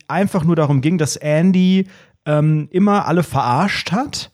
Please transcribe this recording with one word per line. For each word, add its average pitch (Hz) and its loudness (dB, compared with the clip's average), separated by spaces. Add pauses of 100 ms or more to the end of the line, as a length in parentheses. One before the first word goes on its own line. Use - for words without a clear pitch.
einfach 180 -2
nur 165 2
darum 143 2
ging, 160 0
dass 151 -2
Andy, 185 2 (380)
ähm, 151 0
immer 202 2
alle 165 0
verarscht 135 -2
hat, - -6